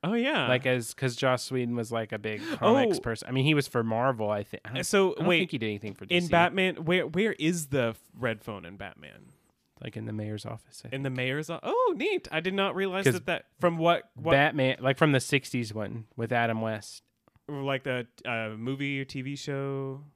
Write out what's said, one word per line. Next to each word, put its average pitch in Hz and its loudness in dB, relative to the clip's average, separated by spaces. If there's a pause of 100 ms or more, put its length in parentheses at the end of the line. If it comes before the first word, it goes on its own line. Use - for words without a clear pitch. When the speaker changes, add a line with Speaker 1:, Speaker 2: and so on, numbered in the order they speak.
Speaker 1:
Oh, 185 0
yeah. 233 2
Speaker 2:
Like, 127 4
as, 127 2
'cause 123 -2
Joss 127 2
Whedon 123 0
was, 117 -4
like, 113 -4
a 110 -6
big 107 -4 (200)
comics 220 4
Speaker 1:
Oh. - -6
Speaker 2:
person. - -6
I - -8
mean, 131 2
he 156 6
was 143 2
for 117 0
Marvel, 113 0
I 104 -2
thi-, - -12
I 113 -10
don't, 175 -2
Speaker 1:
So, 196 4
Speaker 2:
I - -6
don't 160 2
Speaker 1:
wait, 170 4
Speaker 2:
think 175 -2
he - -4
did 110 -2
anything 104 -4
for - -14
Speaker 1:
in - -20
Speaker 2:
D 175 4
C. 175 -2
Speaker 1:
Batman, 175 2
where, 170 2
where 185 0
is 160 -2
the 127 2
f-, 110 -8 (180)
red 113 -4
phone 101 -12
in 92 -14
Batman? 76 -18 (480)
Speaker 2:
Like, - -10
in 110 -8
the 110 -6
mayor's 107 -6
office, - -12
I 120 -8
Speaker 1:
In 135 -6
the 139 -2
Speaker 2:
think. 127 -4
Speaker 1:
mayor's 131 -2
o-, 165 -8
oh, 427 0
neat. 370 -2
I 156 0
did 185 -2
not 196 0
realize 190 -2
Speaker 2:
'Cause 135 4
Speaker 1:
that, 175 -6
that 170 -4 (140)
from 170 2
what, 170 4
what 120 0
Speaker 2:
Batman, 139 4
like, 131 2
from 156 6
the 135 6
sixties 120 0
one 107 -6 (100)
with 117 -2
Adam 117 2
West. 110 -6 (460)
Speaker 1:
Like 139 -4
the, 127 -4 (200)
uh, 113 -2
movie 139 -4
or 135 -6
T 135 -10
V 139 -8
show? 139 -6 (120)